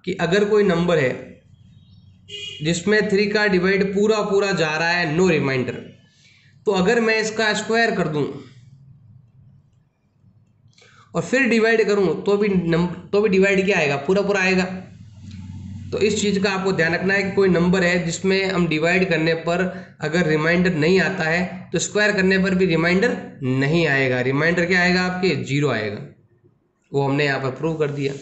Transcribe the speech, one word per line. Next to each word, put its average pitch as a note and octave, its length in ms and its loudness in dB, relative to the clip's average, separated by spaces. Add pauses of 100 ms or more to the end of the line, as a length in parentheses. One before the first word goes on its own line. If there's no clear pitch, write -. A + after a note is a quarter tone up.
कि F#3 160 -4
अगर F#3 260 2
कोई G#3 180 4
number F3 340 2
है B2+ 300 -2 (1300)
जिसमें G3 480 0
थ्री G3+ 180 2
का G#3 200 0
divide F#3+ 360 2 (100)
पूरा G#3+ 280 2
पूरा G3 320 0
जा D#3 220 -2
रहा E3 120 0
है, E3+ 280 0
no F#3 140 4
reminder, C3+ 420 0 (920)
तो G#3 80 0
अगर G3+ 260 2
मैं A3 200 2
इसका G#3+ 340 -2
square A3+ 420 0
कर E3 120 -2
दूं D3+ 160 -2 (3000)
और E3+ 80 -2
फिर C4 220 0
divide A3 420 2
करूं F#3+ 360 2
तो G3+ 140 2
भी G#3+ 120 0
नंब-, E3+ 640 -2
तो G3+ 80 4
भी A3 100 2
divide F#3+ 340 4
क्या F#3+ 140 2
आएगा, C#3+ 200 0
पूरा G3 240 0
पूरा G3 180 0
आएगा। F#3 240 2 (1300)
तो - 80 -4
इस G#3+ 200 2
चीज़ G3+ 200 0
का G3+ 100 0
आपको F#3 220 -2
ध्यान E3 220 0
रखना F3+ 200 0
है G3 80 0
कि F#3+ 100 -4
कोई G3 180 2
number F3+ 340 2
है F3 200 0
जिसमें F#3+ 400 0
हम F3 240 0
divide E3+ 400 0
करने D#3+ 280 0
पर E3+ 260 -2 (380)
अगर D#3+ 280 0
reminder E3 480 2
नहीं F3 260 2
आता D#3+ 220 -2
है F3 480 -4
तो E3+ 80 -2
square G#3 320 0
करने F#3+ 260 2
पर F#3+ 160 0
भी F#3 120 2
रिमाइंडर F3 500 2 (260)
नहीं C#3 460 0
आएगा। C3 340 0
Reminder D#3+ 440 0
क्या F3+ 160 0
आएगा F3+ 200 2
आपके, F3+ 340 -2
ज़ीरो C3+ 340 -2
आएगा, G#2+ 360 -4 (840)
वो C#3 100 0
हमने C#3 220 0
यहाँ C3+ 160 -2
पर C3 120 -4
prove D#3 240 -4
कर D3 160 -2
दिया। C#3 300 -4